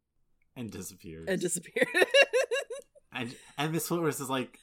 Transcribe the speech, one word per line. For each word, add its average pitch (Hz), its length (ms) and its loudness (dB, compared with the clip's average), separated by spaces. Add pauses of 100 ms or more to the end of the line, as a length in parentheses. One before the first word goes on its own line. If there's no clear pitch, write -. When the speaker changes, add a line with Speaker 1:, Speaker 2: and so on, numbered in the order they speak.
(560)
Speaker 1:
And 117 160 -8
disappears. 85 560 -12
Speaker 2:
and 185 140 -2
disappears. - 500 -2
<laughs> - 40 -6 (1160)
Speaker 1:
And, 123 220 -6 (220)
and 156 160 0
Miss 160 160 -2
Flitworth 165 320 0
is 131 80 -6
like, 131 340 -2